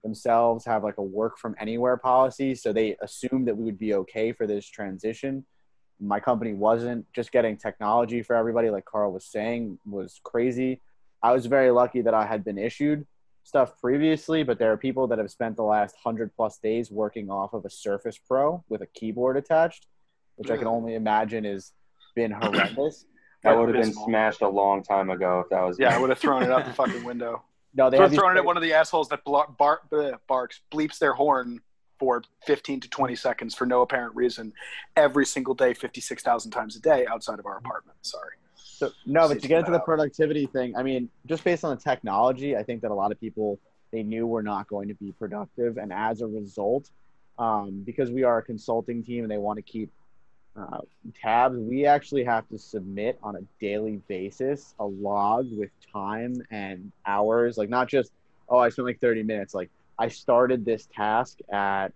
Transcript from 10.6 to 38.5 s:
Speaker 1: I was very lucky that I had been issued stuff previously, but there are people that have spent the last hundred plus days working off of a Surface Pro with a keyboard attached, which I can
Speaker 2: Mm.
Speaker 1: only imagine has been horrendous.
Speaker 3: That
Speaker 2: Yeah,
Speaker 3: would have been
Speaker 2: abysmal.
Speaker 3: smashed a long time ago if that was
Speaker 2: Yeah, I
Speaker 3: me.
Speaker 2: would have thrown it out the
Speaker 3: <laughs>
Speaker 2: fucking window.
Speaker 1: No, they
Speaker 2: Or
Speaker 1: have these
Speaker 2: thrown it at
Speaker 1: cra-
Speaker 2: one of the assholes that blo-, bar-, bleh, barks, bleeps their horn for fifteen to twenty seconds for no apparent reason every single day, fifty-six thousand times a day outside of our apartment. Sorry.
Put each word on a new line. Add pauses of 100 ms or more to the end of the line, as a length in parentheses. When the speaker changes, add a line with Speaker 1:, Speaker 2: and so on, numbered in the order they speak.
Speaker 1:
I
was
very
lucky
that
I
had
been
issued (380)
stuff
previously,
but
there
are
people
that
have
spent
the
last
hundred
plus
days
working
off
of
a
Surface
Pro
with
a
keyboard
attached, (500)
which
I
can
Speaker 2:
Mm.
Speaker 1:
only
imagine
has (420)
been
horrendous. (380)
Speaker 3:
That
Speaker 2:
Yeah,
Speaker 3:
would
have
been
Speaker 2:
abysmal.
Speaker 3:
smashed
a
long
time
ago
if
that
was
Speaker 2:
Yeah,
I
Speaker 3:
me.
Speaker 2:
would
have
thrown
it
out
the
Speaker 3:
<laughs>
Speaker 2:
fucking
window. (320)
Speaker 1:
No,
they
Speaker 2:
Or
Speaker 1:
have
these
Speaker 2:
thrown
it
at
Speaker 1:
cra-
Speaker 2:
one
of
the
assholes
that
blo-, (120)
bar-, (100)
bleh, (100)
barks, (100)
bleeps
their
horn (380)
for (240)
fifteen
to
twenty
seconds
for
no
apparent
reason (440)
every
single
day,
fifty-six
thousand
times
a
day
outside
of
our
apartment.
Sorry. (220)